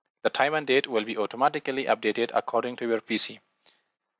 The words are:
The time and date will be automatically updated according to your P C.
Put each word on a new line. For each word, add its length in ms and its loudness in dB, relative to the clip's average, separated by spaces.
The 80 0
time 240 2
and 120 -2
date 200 4
will 180 0
be 120 -6
automatically 680 -2
updated 500 0
according 420 -2
to 100 -6
your 140 0
P 160 -4
C. 240 -2